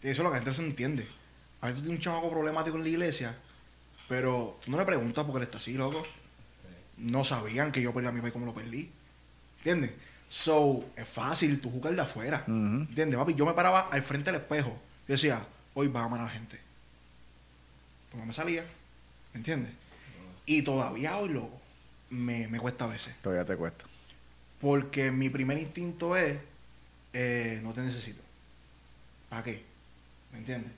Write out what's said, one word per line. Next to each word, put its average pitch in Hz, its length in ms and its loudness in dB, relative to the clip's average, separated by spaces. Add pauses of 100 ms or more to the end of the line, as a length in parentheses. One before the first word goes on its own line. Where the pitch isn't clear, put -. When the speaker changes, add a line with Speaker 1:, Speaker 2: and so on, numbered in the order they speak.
Speaker 1:
Y 135 60 -2
eso 139 140 2
es - 20 2
lo 175 60 4
que 131 80 0
la 117 60 -2
gente 135 100 0
se 160 80 -2
entiende. 139 460 -2 (520)
A 117 60 -4
veces 123 140 -2
tú 151 60 -6
tienes 170 120 -2
un 170 60 -6
chamaco 165 260 0
problemático 156 460 0
en 165 60 -2
la 160 60 -2
iglesia, 156 480 0 (720)
pero 127 560 0
tú 127 60 -6
no 147 80 2
le 190 60 4
preguntas 147 400 2
por 143 100 -2
qué 131 40 0
él 123 60 0
está 113 140 -8
así, 117 160 -6
loco. 139 280 0 (960)
No 120 260 2
sabían 123 480 0
que 135 100 2
yo 120 100 2
perdí 123 160 0
a 120 40 -2
mi 120 80 -4
país 117 120 -4
como 120 140 -4
lo 113 80 -6
perdí. 117 360 -8 (680)
¿Entiendes? 151 340 2 (360)
So, 147 560 6 (120)
es 113 120 -10
fácil 143 520 2
tú 120 100 -6
jugar 127 240 -2
de 180 80 2
afuera. 127 440 -2
Speaker 2:
Ujú. 113 60 0 (360)
Speaker 1:
¿Entiendes, 139 300 2
papi? 156 160 4
Yo 143 120 6
me 170 80 4
paraba 185 360 6
al 139 120 2
frente 143 280 -2
del 165 120 0
espejo. 143 280 0 (380)
Yo 139 60 2
decía, 131 320 2 (280)
"Hoy 139 140 2
va 123 120 0
a 117 40 0
amar 117 160 -2
a 117 40 -2
la 113 60 -6
gente". 113 300 -12 (1500)
Pues 120 100 -12
no 113 60 -10
me 117 60 -6
salía. 165 300 0 (680)
¿Me 123 60 -10
entiendes? 123 340 -2 (720)
Y 151 160 6
todavía 135 540 0
hoy, 202 140 -2
loco, 117 300 -4 (500)
me, 120 380 -2
me 113 120 -2
cuesta 123 240 -2
a 113 40 -2
veces. 113 340 -8
Speaker 2:
Todavía 90 220 2
te 92 120 0
cuesta. 82 280 -4 (760)
Speaker 1:
Porque 139 500 2
mi 131 200 2
primer 135 280 0
instinto 170 580 -2
es, 147 200 2 (760)
eh, 120 500 0
"No 113 100 -6
te 123 80 -6
necesito". 117 400 -6 (1080)
¿Para 113 140 -6
qué? 117 200 -6 (680)
¿Me 117 60 -14
entiendes? 113 400 -8